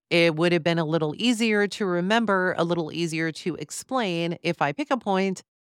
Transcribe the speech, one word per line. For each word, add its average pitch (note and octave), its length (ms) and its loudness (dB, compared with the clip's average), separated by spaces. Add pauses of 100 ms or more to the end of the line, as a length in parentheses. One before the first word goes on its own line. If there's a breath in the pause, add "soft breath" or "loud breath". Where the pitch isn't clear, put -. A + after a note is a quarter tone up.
It E3+ 260 4
would E3+ 160 2
have E3+ 120 2
been E3+ 140 2
a E3 80 0
little D#3 320 0
easier A3 500 2
to G3+ 200 -6
remember, F#3 720 2
a E3 60 2
little E3+ 280 -2
easier D#3+ 400 -2
to D#3 240 -6
explain E3+ 880 -4
if E3+ 180 -2
I D3 100 2
pick D4 200 -4
a C4 60 2
point F#3+ 440 0 (300)